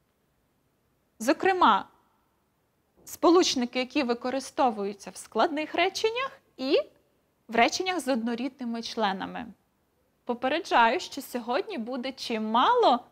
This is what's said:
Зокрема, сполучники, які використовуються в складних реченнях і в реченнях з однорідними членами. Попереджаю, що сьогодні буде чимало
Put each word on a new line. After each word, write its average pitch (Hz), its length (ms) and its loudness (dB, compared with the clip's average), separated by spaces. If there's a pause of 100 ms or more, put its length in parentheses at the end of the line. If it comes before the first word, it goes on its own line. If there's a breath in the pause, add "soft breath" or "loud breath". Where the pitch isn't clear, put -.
(1200)
Зокрема, 320 680 2 (1200)
сполучники, 294 720 2
які 254 240 -2
використовуються 240 1080 -4
в - 60 -18
складних 302 580 -2
реченнях 440 640 -2 (160)
і 285 240 0 (680)
в 226 80 -6
реченнях 349 440 2
з 247 80 -8
однорідними 233 720 -4
членами. 190 640 -4 (800)
Попереджаю, 254 760 2
що - 220 -12
сьогодні 254 560 -6
буде 247 340 -8
чимало 254 880 2 (120)